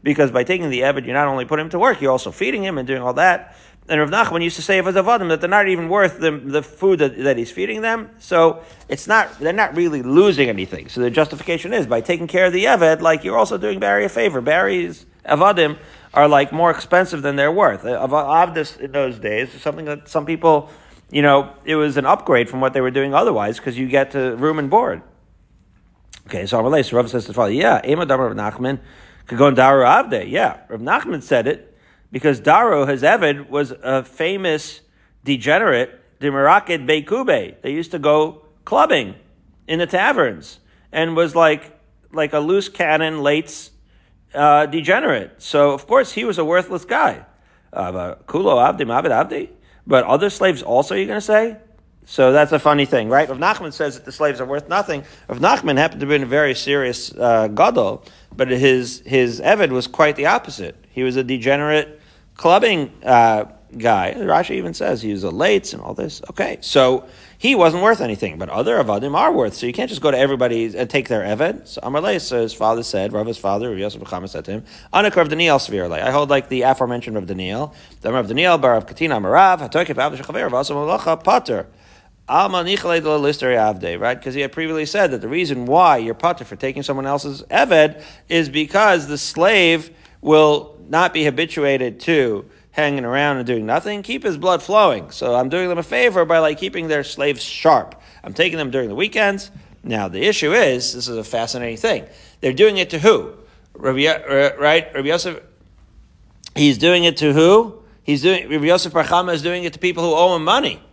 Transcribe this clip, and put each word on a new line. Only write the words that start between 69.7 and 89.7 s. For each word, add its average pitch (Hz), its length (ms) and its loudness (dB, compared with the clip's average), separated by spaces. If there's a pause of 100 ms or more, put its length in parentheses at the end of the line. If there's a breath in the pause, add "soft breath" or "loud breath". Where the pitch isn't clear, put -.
can't 247 160 -6
just 170 140 -10
go 151 80 2
to 131 80 0
everybody 120 580 0
and 117 120 -4
take 135 200 -4
their 110 140 -2
eved. 113 460 -4
So - 140 -14
Amar 139 180 -4
Lei, 190 180 -4
so 123 240 -4
his 110 100 -4
father 113 300 -2
said, 101 300 -4
Rava's 110 260 -6
father, 101 320 -4
Rav 95 80 -8
Yosef 104 220 -8
Bechama 95 280 -12
said 76 180 -12
to 95 60 -10
him, 110 120 -10 (280 loud breath)
"Anuk 202 240 2
Rav 165 120 4
Daniel 156 300 2
Svir 95 300 -4
Lei." 82 120 -6
I 123 100 -2
hold 143 200 0
like 135 180 0
the 127 140 -2
aforementioned 120 540 0
Rav 92 100 -6
Daniel. 98 480 -8 (260 loud breath)
The 113 120 -4
Rav 120 160 -2
Daniel 165 300 2
bar 131 140 2
Rav 110 140 0
Katina 151 320 -4
Amarav, 165 420 4
Hatoikef 147 340 -4
Avda 131 240 -4
Shechaver, 170 320 -6
Vasam 135 260 -4
Malacha, 160 460 -2
Pater. 190 440 0 (600 soft breath)
Alma 180 340 2
Nichalei 175 380 -2
de 156 80 -4
Listeri 147 480 0
Avde, 95 420 -2
right? 120 220 -4
'Cause 131 140 -10
he 143 60 -6
had 135 120 -6
previously 160 340 -6
said 190 240 0
that 120 100 -4
the 110 80 -10
reason 143 380 -4
why 156 300 6
you're 113 180 -4
Pater 170 300 -4
for 101 120 -16
taking 135 260 -8
someone 135 220 -6
else's 139 460 -6
eved 160 500 4 (280 loud breath)
is 165 200 0
because 156 600 2
the 147 100 -6
slave 170 720 2 (300 soft breath)